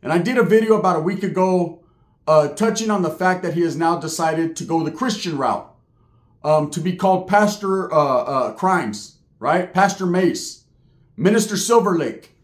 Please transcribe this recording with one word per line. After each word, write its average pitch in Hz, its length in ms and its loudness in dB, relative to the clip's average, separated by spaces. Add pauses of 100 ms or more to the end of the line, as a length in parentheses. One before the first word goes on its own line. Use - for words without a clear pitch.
And 131 100 -6
I 170 60 2
did 226 200 0
a 233 60 4
video 220 340 4
about 180 200 0
a - 20 -2
week 185 240 -4
ago, 180 600 -2 (440)
uh, 151 220 4
touching 220 400 -2
on 196 140 0
the 160 60 0
fact 185 340 -2
that 160 100 -4
he 175 80 0
has 160 140 0
now 165 220 0
decided 160 580 -2
to - 80 -10
go 165 200 -2
the 151 80 -4
Christian 180 460 -4
route, 117 340 -4 (720)
um, 151 280 2
to - 80 -6
be 180 160 -2
called 185 320 0
Pastor, 196 680 0
uh, 160 40 4
uh, 135 560 0
Crimes, 170 640 -4 (220)
right? 170 320 -2
Pastor 190 360 0
Mace, - 560 0 (520)
Minister 214 400 2
Silverlake 180 760 0 (140)